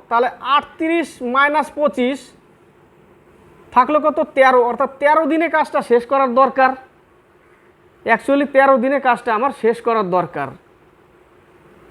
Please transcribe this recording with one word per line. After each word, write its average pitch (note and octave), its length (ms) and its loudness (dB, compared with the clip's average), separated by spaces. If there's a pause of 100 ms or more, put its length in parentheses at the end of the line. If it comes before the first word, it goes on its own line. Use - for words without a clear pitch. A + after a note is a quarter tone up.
তাহলে A#3+ 200 0 (120)
আটত্রিশ D4 840 -4
মাইনাস C#4 520 0
পঁচিশ C4+ 560 -2 (1400)
থাকলো C4+ 280 0
কত? D4+ 200 0 (140)
তেরো, C4 280 4
অর্থাৎ B3 360 -4
তেরো D4+ 280 2
দিনে D#4+ 220 0
কাজটা D4 340 -2
শেষ A#3+ 240 0
করার C4+ 280 0
দরকার। C4 360 2 (1300)
Actually, C4+ 420 0
তেরো C4+ 320 4
দিনে C4 220 0
কাজটা A#3+ 340 -2
আমার B3+ 160 -2 (120)
শেষ A3+ 180 0
করার A3 300 -2
দরকার। E3+ 380 -4 (1400)